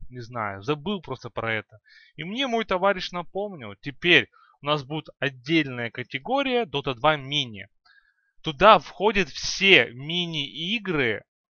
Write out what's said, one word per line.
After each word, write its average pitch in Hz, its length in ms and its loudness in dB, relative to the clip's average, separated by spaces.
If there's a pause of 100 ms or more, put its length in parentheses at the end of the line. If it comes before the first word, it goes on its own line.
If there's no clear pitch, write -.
Не 123 100 -14
знаю, 107 440 -8
забыл 151 380 -4
просто 123 280 -12
про 113 240 -4
это. 110 260 -6 (380)
И 156 80 -10
мне 233 200 -4
мой 233 200 0
товарищ 190 460 0
напомнил. 175 680 -8
Теперь 143 500 2 (320)
у - 40 -14
нас 147 180 0
будет 147 240 -8 (120)
отдельная 131 720 0
категория 240 720 -4
Dota 139 280 -4
два 147 220 2
Мини. 131 540 -6 (760)
Туда 180 320 8
входят 196 520 0
все 165 640 4
мини-игры 160 1300 -4 (260)